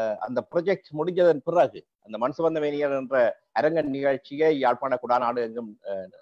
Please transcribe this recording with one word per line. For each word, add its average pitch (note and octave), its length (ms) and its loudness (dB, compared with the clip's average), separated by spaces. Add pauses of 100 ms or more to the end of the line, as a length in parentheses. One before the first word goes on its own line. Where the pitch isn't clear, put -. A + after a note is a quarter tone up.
(200)
அந்த A#2+ 320 -6
project F3 460 -2
முடிஞ்சதன் E3+ 460 2
பிறகு E3 420 0 (180)
அந்த G#2+ 140 -12
மண் B2 200 -2
சுமந்த D#3+ 220 0
மேனியர் D3 320 -2
என்ற C3 500 0 (100)
அரங்க D#3 300 2
நிகழ்ச்சியை C#3 800 0
யாழ்ப்பாண B2+ 360 0
குடாநாடு B2 420 0
எங்கும், A2+ 460 -6
அஹ், F#2+ 260 -8 (120)